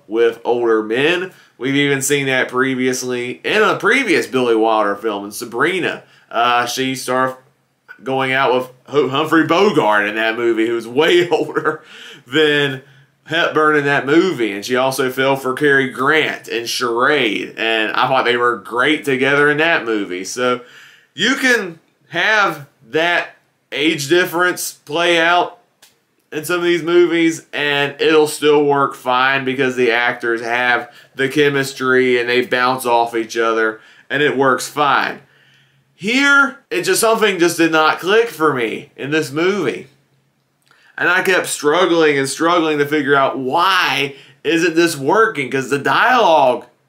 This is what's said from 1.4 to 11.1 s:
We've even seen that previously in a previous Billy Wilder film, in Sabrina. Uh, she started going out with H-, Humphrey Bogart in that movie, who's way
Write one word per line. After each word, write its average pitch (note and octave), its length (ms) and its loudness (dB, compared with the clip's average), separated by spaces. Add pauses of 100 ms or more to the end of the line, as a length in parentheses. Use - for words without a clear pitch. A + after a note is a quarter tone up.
We've C#3 180 -4
even C#3+ 260 0
seen C#3 240 -2
that C3 220 0
previously B2+ 960 -2
in G3 180 0
a F#3 140 2
previous G3 500 0
Billy B2 300 0
Wilder A2 400 2
film, G#2 300 -6
in G#2 40 -14
Sabrina. C3 720 -4 (300)
Uh, A#2+ 320 2
she C3 300 -6
started B2+ 420 -2 (680)
going C3 260 -2
out C3 240 2
with B2+ 160 -2 (180)
H-, C3 220 0
Humphrey D#3 380 2
Bogart C#3+ 580 2
in G#2 80 -6
that A2+ 220 -2
movie, A#2 280 0
who's A#2 220 -4
way E3 420 2